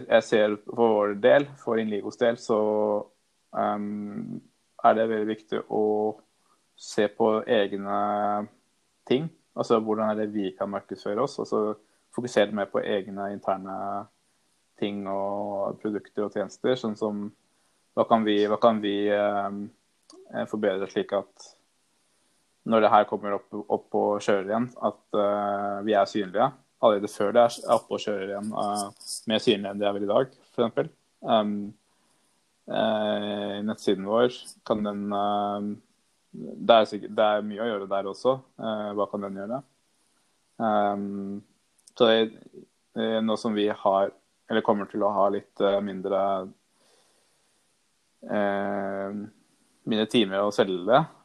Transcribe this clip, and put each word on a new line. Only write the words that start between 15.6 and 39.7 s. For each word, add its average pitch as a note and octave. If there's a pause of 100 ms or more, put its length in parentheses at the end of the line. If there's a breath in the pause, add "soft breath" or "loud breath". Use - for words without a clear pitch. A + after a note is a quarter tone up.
produkter G#2
og G2
tjenester, G#2+
sånn A2
som, G#2 (680)
hva A2+
kan A2+
vi, G#2
hva G#2
kan A2
vi, G2+ (120)
ehm, G2+ (720)
eh, A2+
forbedre G2
slik G2+
at - (1160)
når A2+
det G#2
her G#2+
kommer G2+
opp, - (220)
opp A2
og G#2
kjører G2
igjen, A#2 (140)
at, A2 (120)
eh, G2+
vi G#2+
er G2
synlige G#2 (300)
allerede G#2
før G2+
det A#2+
er -
oppe A2+
og G2+
kjører G2
igjen, G2+
eh, G#2 (200)
mer A2
synlige G2+
enn G2+
det G#2
er G2+
vel G2+
i G2+
dag, C3 (180)
for A#2
eksempel. C#3+ (340)
Ehm, G#2+ (1120)
eh, G#2
nettsiden G#2
vår, A#2 (300)
kan G#2+
den, G2+
ehm, G2+ (640)
det G2
er G#2+
sikkert, G2+
det A2
er G#2
mye G#2
å A#2
gjøre G2
der G2
også. B2+ (240)
Eh, G#2+
hva G2+
kan G2+
den G2
gjøre? A#2 (1000)